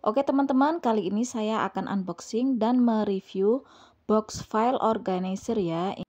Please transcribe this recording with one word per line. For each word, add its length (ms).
Oke 160
teman-teman, 560
kali 320
ini 160
saya 400
akan 240
unboxing 720
dan 160
mereview 880
box 400
file 400
organizer 720
ya. 400